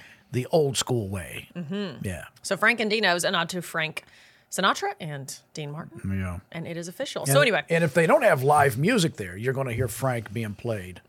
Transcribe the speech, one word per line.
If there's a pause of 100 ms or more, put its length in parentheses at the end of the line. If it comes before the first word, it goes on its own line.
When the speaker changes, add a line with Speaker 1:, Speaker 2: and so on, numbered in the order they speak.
(320)
Speaker 1:
the
old
school
way.
Speaker 2:
Mm-hmm.
Speaker 1:
Yeah. (160)
Speaker 2:
So
Frankendino's,
a
nod
to
Frank (480)
Sinatra
and (200)
Dean
Martin. (160)
Speaker 1:
Yeah. (140)
Speaker 2:
And
it
is
official.
Speaker 1:
And
Speaker 2:
So
anyway.
Speaker 1:
and
if
they
don't
have
live
music
there,
you're
gonna
hear
Frank
being
played